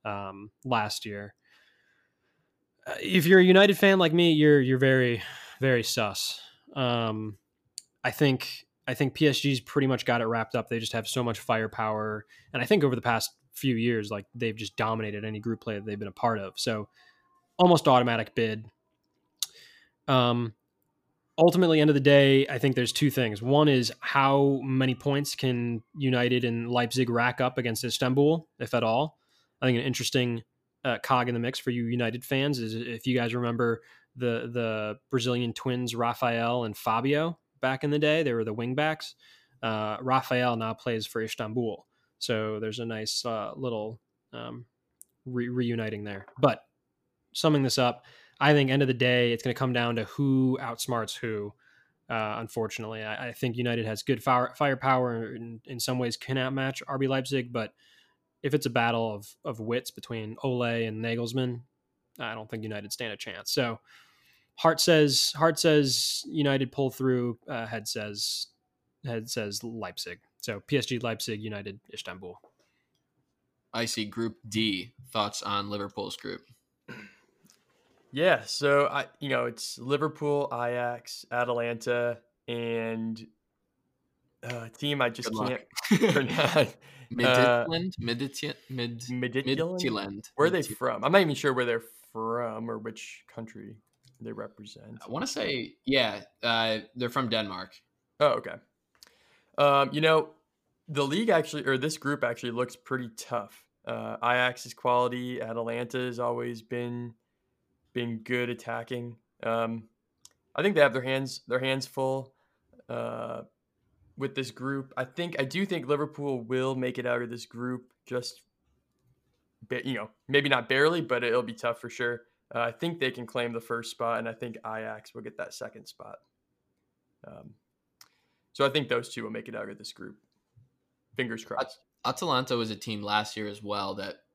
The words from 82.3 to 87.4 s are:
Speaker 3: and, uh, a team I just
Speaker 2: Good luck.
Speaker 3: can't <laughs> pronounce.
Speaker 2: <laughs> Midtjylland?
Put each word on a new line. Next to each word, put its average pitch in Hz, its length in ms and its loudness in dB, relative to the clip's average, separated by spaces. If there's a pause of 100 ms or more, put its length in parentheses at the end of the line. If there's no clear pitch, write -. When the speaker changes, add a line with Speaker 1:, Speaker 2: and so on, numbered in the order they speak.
Speaker 3:
and, 113 720 -4 (1200)
uh, 120 220 -8
a 113 40 -16
team 147 320 -2
I 120 80 4
just 113 200 -8
Speaker 2:
Good 110 60 -6
luck. 123 240 -4 (280)
Speaker 3:
can't 190 240 4
<laughs> - 20 2
pronounce. 139 640 2
Speaker 2:
<laughs> - 320 -20
Midtjylland? 123 880 4